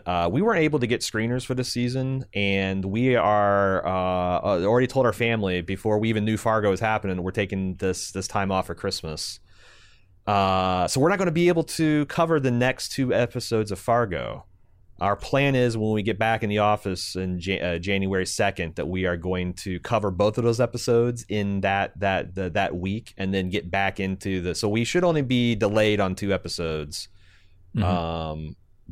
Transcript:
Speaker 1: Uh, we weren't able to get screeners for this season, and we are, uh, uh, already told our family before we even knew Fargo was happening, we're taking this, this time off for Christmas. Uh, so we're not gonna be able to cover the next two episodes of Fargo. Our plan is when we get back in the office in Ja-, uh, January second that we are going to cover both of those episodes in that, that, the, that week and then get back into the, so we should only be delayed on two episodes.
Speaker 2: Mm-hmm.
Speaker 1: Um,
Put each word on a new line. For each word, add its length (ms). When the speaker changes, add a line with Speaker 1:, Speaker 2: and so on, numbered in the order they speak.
Speaker 1:
Uh, 260
we 100
weren't 200
able 180
to 80
get 140
screeners 440
for 100
this 180
season, 500
and 520
we 320
are, 680
uh, 40
uh, 260
already 220
told 180
our 60
family 480
before 400
we 80
even 160
knew 140
Fargo 320
was 100
happening, 420
we're 100
taking 440
this, 380
this 160
time 200
off 180
for 80
Christmas. 680
Uh, 600
so 140
we're 80
not 100
gonna 120
be 180
able 140
to 420
cover 340
the 120
next 420
two 200
episodes 560
of 80
Fargo. 680
Our 140
plan 400
is 220
when 160
we 100
get 160
back 240
in 60
the 80
office 580
in 260
Ja-, 140
uh, 40
January 460
second 500
that 100
we 200
are 100
going 380
to 260
cover 320
both 260
of 60
those 160
episodes 720
in 320
that, 400
that, 340
the, 140
that 260
week 420
and 160
then 160
get 220
back 300
into 400
the, 120
so 140
we 160
should 220
only 160
be 340
delayed 460
on 140
two 180
episodes. 720
Speaker 2:
Mm-hmm. 120
Speaker 1:
Um, 720